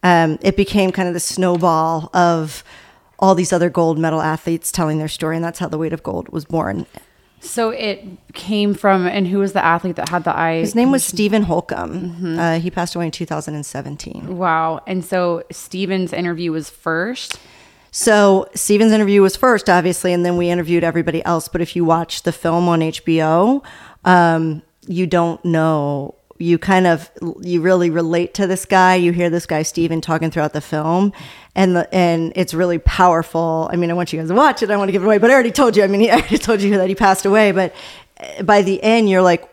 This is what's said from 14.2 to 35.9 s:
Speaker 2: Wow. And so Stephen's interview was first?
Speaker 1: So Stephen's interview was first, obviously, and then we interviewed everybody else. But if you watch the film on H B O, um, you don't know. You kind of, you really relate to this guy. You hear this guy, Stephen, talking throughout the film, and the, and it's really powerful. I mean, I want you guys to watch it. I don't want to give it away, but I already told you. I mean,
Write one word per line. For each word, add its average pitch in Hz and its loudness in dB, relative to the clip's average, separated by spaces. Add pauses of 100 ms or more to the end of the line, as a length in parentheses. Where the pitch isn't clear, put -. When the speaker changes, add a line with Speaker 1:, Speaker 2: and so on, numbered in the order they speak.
Speaker 2:
Wow. 160 -2
And 185 -6
so 175 -2
Stephen's 190 -6
interview 170 -6
was 156 -8
first? 175 -6 (500)
Speaker 1:
So 202 4
Stephen's 208 4
interview 202 4
was 190 4
first, 240 2
obviously, 180 2
and 175 0
then 175 0
we 175 0
interviewed 170 0
everybody 165 -2
else. 170 -2
But 175 -6
if 175 -4
you 175 0
watch 165 0
the 170 -2
film 170 0
on 165 2
H 160 -4
B 160 2
O, 185 2 (420)
um, 165 2 (240)
you 180 -2
don't 170 0
know. 151 -2 (240)
You 165 2
kind 185 2
of, 160 0 (340)
you 175 -2
really 175 2
relate 170 -2
to 196 -2
this 185 -4
guy. 185 4
You 175 2
hear 175 0
this 165 -2
guy, 156 -2
Stephen, 165 -2
talking 160 -2
throughout 151 -2
the 151 -2
film, 170 0 (420)
and 185 2
the, - -2
and 170 0
it's 180 -2
really 175 0
powerful. 165 0
I - -4
mean, 170 -2
I - -2
want 175 -4
you 156 -6
guys 160 -6
to 175 -2
watch 277 2
it. 214 -2
I 208 0
don't 202 0
want 196 0
to 196 -2
give 185 0
it 185 0
away, 214 4
but 226 4
I 269 6
already 233 4
told 240 2
you. 208 6
I - 2
mean, 196 0